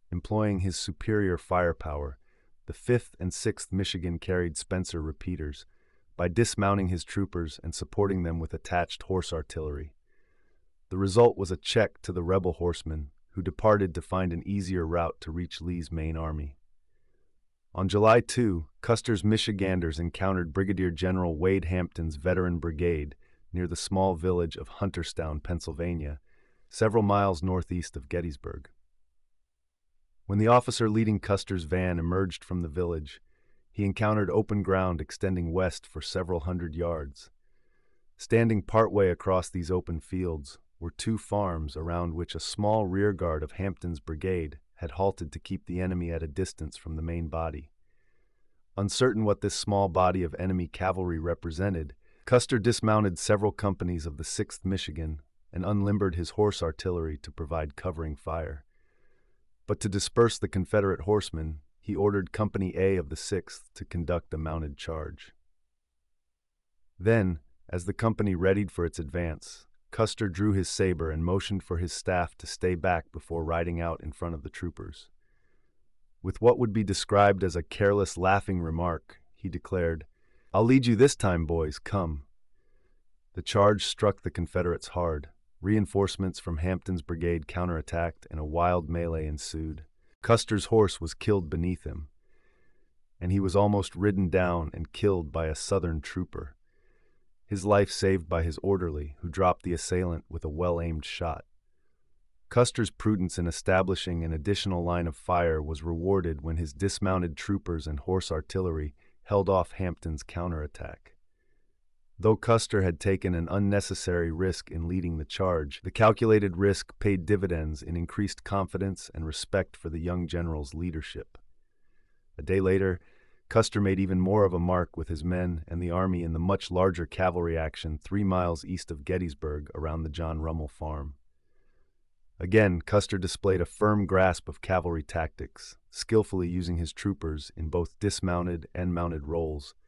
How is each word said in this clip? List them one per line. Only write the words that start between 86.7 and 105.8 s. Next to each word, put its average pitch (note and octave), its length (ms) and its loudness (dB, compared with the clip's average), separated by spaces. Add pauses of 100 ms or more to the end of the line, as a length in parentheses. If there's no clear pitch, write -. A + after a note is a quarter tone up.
brigade E2+ 440 -2
counterattacked, E2+ 840 -4
and D#2 80 -6
a D2+ 60 -6
wild E2+ 440 2
melee E2 380 -2
ensued. D#2+ 560 -8 (380)
Custer's A2+ 440 2
horse G#2+ 360 4
was E2 120 -6
killed G2 360 0
beneath E2+ 340 -2
him, D2 240 -10 (1120)
and F#2 140 -2
he G2 80 4
was F#2+ 140 2
almost G2+ 420 4
ridden F#2+ 320 2
down F2 440 2
and D#2+ 200 -8
killed F2+ 380 2
by D#2+ 160 -2
a D#2 80 -2
Southern E2+ 440 -2
trooper, - 560 -8 (920)
his F#2+ 200 -6
life G2+ 260 6
saved F#2+ 380 2
by E2+ 120 0
his E2 180 0
orderly, E2 600 -2
who F2 80 -8
dropped F2+ 360 2
the F2+ 100 -2
assailant F2 560 -2
with E2 160 -8
a D#2 40 -4
well-aimed E2 540 -2
shot. - 400 -6 (1040)
Custer's A#2+ 440 2
prudence F#2 460 0
in F2 80 0
establishing F2+ 800 0
an E2 80 -2
additional F2 540 -2
line F2 200 0
of E2 120 -6
fire E2+ 440 2
was D#2 220 -8